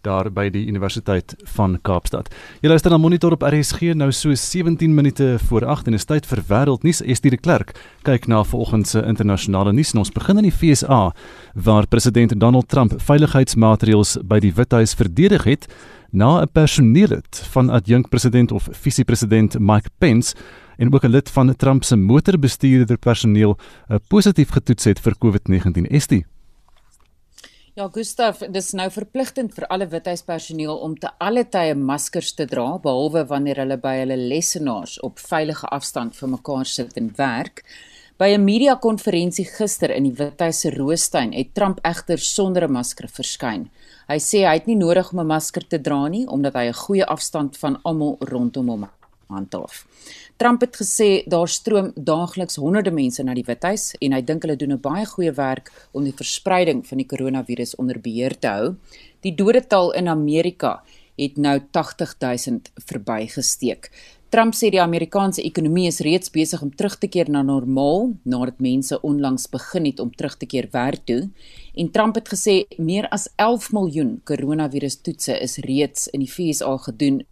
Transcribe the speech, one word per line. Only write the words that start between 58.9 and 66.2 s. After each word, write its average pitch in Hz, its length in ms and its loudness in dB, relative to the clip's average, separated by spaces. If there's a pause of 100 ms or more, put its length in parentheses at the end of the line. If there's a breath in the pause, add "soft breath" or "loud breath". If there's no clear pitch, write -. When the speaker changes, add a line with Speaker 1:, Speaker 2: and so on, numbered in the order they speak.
Speaker 2:
Die 180 140 -6
dodetal 202 560 2
in 180 160 -2
Amerika 156 720 -2 (360 soft breath)
het 143 200 -6
nou 143 220 0 (120)
tagtig - 460 -6
duisend 123 540 -6 (140)
verbygesteek. 113 1080 -6 (380 soft breath)
Trump 226 240 2
sê 220 180 0
die 185 100 2
Amerikaanse 170 640 -2
ekonomie 170 440 -2
is 165 120 -4
reeds 170 300 -2